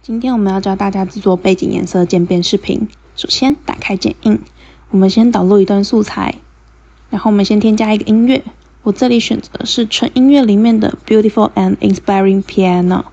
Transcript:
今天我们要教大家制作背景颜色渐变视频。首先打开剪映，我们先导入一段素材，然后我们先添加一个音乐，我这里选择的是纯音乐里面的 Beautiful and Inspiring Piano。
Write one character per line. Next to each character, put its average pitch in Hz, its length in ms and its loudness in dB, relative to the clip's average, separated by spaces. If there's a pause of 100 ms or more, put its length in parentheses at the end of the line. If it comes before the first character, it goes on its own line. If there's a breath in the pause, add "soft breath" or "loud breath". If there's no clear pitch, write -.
今 233 160 -6
天 254 120 -2
我 233 40 0
们 196 160 0
要 190 80 -2
教 190 140 -2
大 202 160 -4
家 196 120 -4
制 185 160 -8
作 185 160 2
背 185 200 0
景 - 160 -4
颜 180 160 -4
色 175 180 0
渐 175 220 0
变 175 160 0
视 196 140 -2
频。 - 300 -4 (280)
首 - 120 -10
先 277 280 -2 (100)
打 - 80 -8
开 - 240 -6
剪 - 240 -4
映， 214 180 2 (520 soft breath)
我 196 60 2
们 190 120 4
先 233 220 4
导 190 120 0
入 196 160 4
一 190 60 4
段 202 180 0
素 214 200 0
材， - 320 -6 (760)
然 202 100 -4
后 220 120 0
我 202 40 2
们 202 80 2
先 208 160 0
添 220 160 2
加 214 160 -2
一 214 60 0
个 - 80 -6
音 226 220 2
乐， 262 160 0 (400)
我 214 80 0
这 247 160 0
里 240 120 2
选 226 220 -4
择 - 120 -20
的 - 120 -10
是 226 220 -4
纯 - 260 -4
音 254 160 4
乐 285 160 4
里 208 100 2
面 220 240 2
的 - 160 -2 (120)
Beautiful 214 460 2
and 196 240 0
Inspiring 196 640 0
Piano。 180 680 0